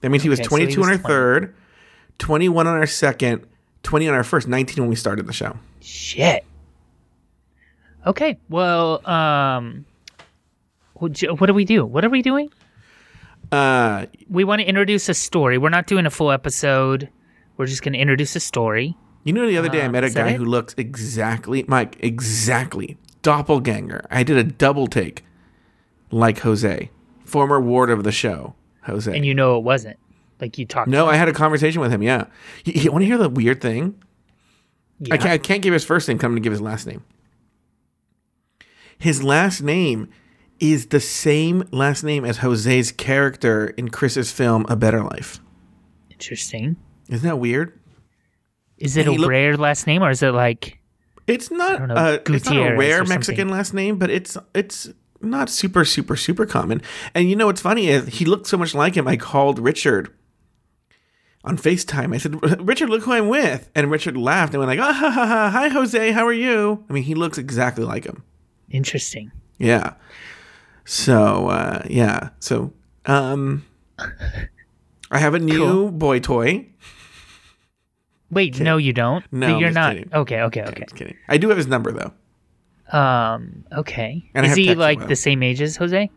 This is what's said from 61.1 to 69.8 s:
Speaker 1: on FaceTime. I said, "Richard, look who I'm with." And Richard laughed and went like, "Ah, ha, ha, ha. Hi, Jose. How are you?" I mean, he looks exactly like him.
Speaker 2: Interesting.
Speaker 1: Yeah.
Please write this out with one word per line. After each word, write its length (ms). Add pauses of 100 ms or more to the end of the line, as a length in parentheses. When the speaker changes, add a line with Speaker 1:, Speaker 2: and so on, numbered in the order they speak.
Speaker 1:
on 140
FaceTime. 560
I 60
said, 200 (260)
"Richard, 240
look 140
who 80
I'm 160
with." 480
And 160
Richard 240
laughed 380
and 120
went 40
like, 100
"Ah, 140
ha, 180
ha, 160
ha. 220
Hi, 200
Jose. 440
How 120
are 60
you?" 580
I 40
mean, 100
he 120
looks 220
exactly 460
like 220
him. 180 (460)
Speaker 2:
Interesting. 600 (280)
Speaker 1:
Yeah. 340 (920)